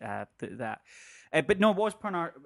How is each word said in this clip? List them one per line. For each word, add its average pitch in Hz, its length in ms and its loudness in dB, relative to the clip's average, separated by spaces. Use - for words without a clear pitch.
uh, 104 240 -8
th-, 107 200 -10
that. 110 240 -8
Uh, 160 100 4
but 196 180 2
no, 214 100 8
it 196 60 2
was 208 180 0
Pinar, 175 400 -6